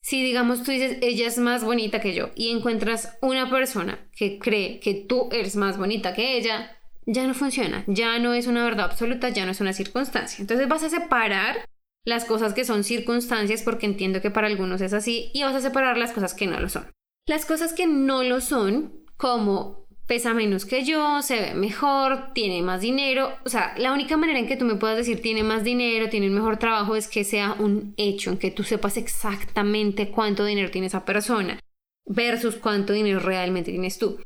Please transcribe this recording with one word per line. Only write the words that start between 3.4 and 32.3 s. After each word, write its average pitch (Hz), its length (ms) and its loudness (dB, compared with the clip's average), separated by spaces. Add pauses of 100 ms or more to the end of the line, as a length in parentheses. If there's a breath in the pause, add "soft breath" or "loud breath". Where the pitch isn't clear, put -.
persona 262 480 0 (180)
que 202 220 -2
cree 208 420 0
que 202 140 0
tú 247 380 0
eres 202 240 -2
más 196 220 0
bonita 202 340 -2
que 247 240 0
ella, 226 400 -4 (300)
ya 254 200 0
no 262 80 0
funciona, 254 520 -2
ya 226 320 2
no 240 160 2
es 240 120 0
una 240 180 2
verdad 208 220 2
absoluta, 240 420 0
ya 202 160 0
no 185 80 -2
es 196 80 -6
una 190 120 0
circunstancia. 226 680 -4
Entonces 233 280 2
vas 311 140 2
a 320 60 -2
separar 262 760 0 (400)
las 233 200 0
cosas 220 280 2
que 247 120 0
son 214 180 2
circunstancias, 233 800 0
porque 226 240 0
entiendo 190 340 0
que 208 100 0
para 214 180 0
algunos 190 320 0
es 185 120 0
así, 233 420 0
y 285 100 0
vas 269 100 2
a 269 60 2
separar 254 360 2
las 240 160 0
cosas 190 220 -2
que 196 140 -2
no 160 100 -2
lo - 100 -2
son. - 180 -6 (400)
Las 311 200 0
cosas 330 260 0
que 359 140 0
no 269 380 4
lo 254 160 2
son, 247 520 0 (240)
como 214 680 0 (200)
pesa 240 280 0
menos 202 320 2
que 254 180 0
yo, 294 380 2
se 240 180 0
ve 185 140 -2
mejor, 269 800 0
tiene 190 280 0
más 185 180 0
dinero. 262 520 0 (120)
O 262 40 -6
sea, 226 300 -2
la 254 140 2
única 285 240 0
manera 311 220 2
en 226 100 0
que 269 80 0
tú 247 80 0
me 233 100 2
puedas 220 220 0
decir, 233 260 -2
"Tiene 220 200 0
más 220 220 0
dinero, 233 440 2
tiene 208 200 2
un 196 60 2
mejor 220 240 2
trabajo", 220 380 2
es 214 120 -2
que 208 160 -2
sea 202 340 0
un 208 380 0
hecho, 202 340 -2
en 180 80 -2
que 190 120 0
tú 196 140 -6
sepas 208 320 0
exactamente 208 1120 0
cuánto 208 340 2
dinero 202 260 0
tiene 190 180 -2
esa 190 160 -4
persona 208 540 0 (460)
versus 233 520 0